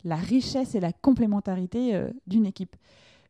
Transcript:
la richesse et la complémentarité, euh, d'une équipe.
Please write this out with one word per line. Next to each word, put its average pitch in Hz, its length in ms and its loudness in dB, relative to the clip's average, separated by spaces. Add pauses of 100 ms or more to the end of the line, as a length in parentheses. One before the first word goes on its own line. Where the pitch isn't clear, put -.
la 170 120 -4
richesse 247 600 -2
et 208 40 2
la 175 120 -2
complémentarité, 208 1000 0
euh, 175 160 0 (160)
d'une 214 200 4
équipe. 190 300 -8 (540)